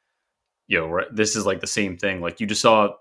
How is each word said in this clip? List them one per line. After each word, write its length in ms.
"Yo, 200
right, 240
this 240
is, 120
like, 140
the 60
same 300
thing." 240
Like, 180
you 60
just 160
saw 280